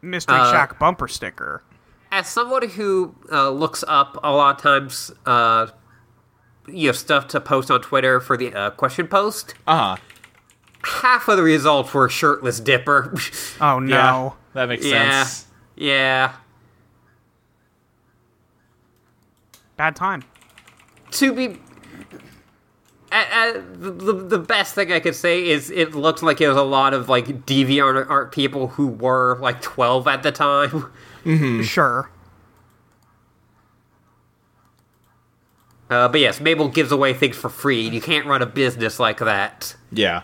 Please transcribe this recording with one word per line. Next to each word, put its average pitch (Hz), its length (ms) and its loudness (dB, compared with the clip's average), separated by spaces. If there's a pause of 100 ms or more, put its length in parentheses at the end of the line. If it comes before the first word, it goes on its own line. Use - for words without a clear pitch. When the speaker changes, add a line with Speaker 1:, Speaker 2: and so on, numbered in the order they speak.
Speaker 1:
Mystery 165 340 -2
Speaker 2:
Uh, 123 140 4
Speaker 1:
Shack 139 280 2
bumper 156 300 0
sticker. - 540 -12 (480)
Speaker 2:
As 196 180 -2
someone 240 400 -2
who, 190 460 -2 (180)
uh, 139 160 2
looks 156 400 -4
up 143 340 0
a 151 100 0
lot 139 240 4
of - 60 -20
times, 139 480 0 (140)
uh, 117 440 4 (1000)
you 165 200 -2
know, 123 40 2
stuff 139 360 -2
to 143 120 -4
post 135 300 -2
on 127 100 2
Twitter 131 400 2
for 127 160 -2
the, 120 160 -4
uh, 101 200 -4
question 147 360 -4
post, 202 460 -2 (120)
Speaker 3:
Uh-huh. 113 300 2 (1040)
Speaker 2:
half 247 280 2
of 208 100 6
the 180 40 4
results 151 520 2
were 131 160 4
shirtless 131 500 0
Dipper. 131 540 2 (240)
<laughs> - 240 -12
Speaker 1:
Oh, 139 160 4
no. 135 180 0
Speaker 3:
Yeah, 131 340 2 (220)
that 127 160 -4
makes 120 160 -4
Speaker 2:
Yeah. 139 400 2
Speaker 3:
sense. - 220 -10 (280)
Speaker 2:
Yeah. 135 580 0 (3500)
Speaker 1:
Bad 156 180 -2
time. 180 260 -6 (880)
Speaker 2:
To 269 200 0
be 240 260 -4 (1500)
a-, 220 460 0
a-, - 20 -10 (160)
the, 175 140 -12
the, 185 220 -4
the 190 260 -2
best 196 360 -2
thing 185 180 -2
I 165 80 0
could 165 140 -2
say 175 340 -2
is 147 220 -2
it 160 240 -2
looks 156 280 0
like 160 180 2
it 151 80 4
was 135 80 4
a 139 60 4
lot 135 320 2
of, 120 140 -4
like, 123 180 2 (200)
DeviantArt 135 840 0
people 135 360 -2
who 143 200 -2
were, 127 520 0
like, 123 220 -2
twelve 127 460 0
at 135 140 0
the 147 100 0
time. 143 540 0 (380)
Speaker 3:
Mm-hmm. 139 380 2
Speaker 1:
Sure. 127 480 0 (3750)
Speaker 2:
Uh, 123 180 4
but 151 120 2
yes, 117 200 2
Mabel 156 280 2
gives 139 220 0
away 135 220 2
things 127 240 0
for - 140 -8
free, 123 360 -2
and 113 80 -6
you 117 60 -4
can't 147 260 -2
run 139 160 2
a 120 40 -2
business 120 520 -2
like 110 200 0
that. 104 580 -4 (140)
Speaker 3:
Yeah. 90 340 0